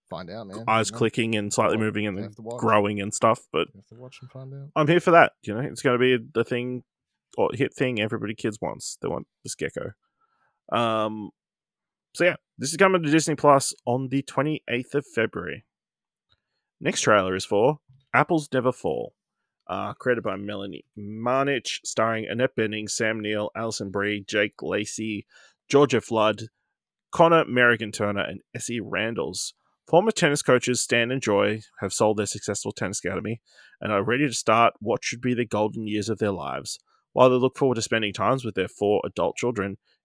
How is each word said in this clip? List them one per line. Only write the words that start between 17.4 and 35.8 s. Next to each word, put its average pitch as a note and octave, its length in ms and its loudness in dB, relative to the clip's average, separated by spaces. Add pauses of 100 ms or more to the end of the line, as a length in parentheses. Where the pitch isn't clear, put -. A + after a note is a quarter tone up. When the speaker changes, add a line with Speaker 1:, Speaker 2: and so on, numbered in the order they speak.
Speaker 2:
for A#2+ 340 2 (340)
Apples D3 380 2
Never B2+ 220 0
Fall, A#1+ 420 -6 (520)
uh, G2 260 -6
created A#2+ 300 -4
by G2+ 120 -6
Melanie G2+ 480 -10 (160)
Marnich, B2 840 -4
starring A2+ 420 -2
Annette B2 300 -2
Bening, G#2+ 320 -2
Sam A2 320 -2
Neill, G#2 340 -4
Alison A2 340 -6
Brie, G2+ 380 -2
Jake G#2 340 0
Lacy, G#2 640 -6 (440)
Georgia C3+ 320 4
Flood, A2 480 0 (640)
Connor E3 340 6
Merrigan A#2 480 2
Turner, G2+ 280 -2
and F#2+ 200 -6 (120)
Essie A#2 280 -8
Randalls. F#2 720 -4 (340)
Former G3+ 240 4
tennis D3 300 2
coaches B2 400 2
Stan A#2+ 300 0
and C3 100 -4
Joy G#2 400 2 (180)
have G2 140 -4
sold G#2+ 240 2
their G#2 80 -2
successful G2+ 460 -6
tennis G2+ 320 -6
academy G2 380 -6 (400)
and G#2+ 100 -4
are G2 120 2
ready B2+ 240 0
to A#2 60 -6
start A#2 460 4
what G#2+ 240 -2
should A#2+ 180 -6
be B2 120 0
the A#2 120 -2
golden G#2+ 420 -2